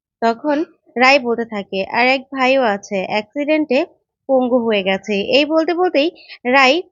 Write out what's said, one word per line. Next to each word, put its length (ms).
তখন 360
রায় 220
বলতে 260
থাকে, 400
"আর 220
এক 140
ভাইও 400
আছে, 360
অ্যাক্সিডেন্টে 720
পঙ্গু 300
হয়ে 240
গেছে।" 380
এই 240
বলতে 280
বলতেই 360
রায় 320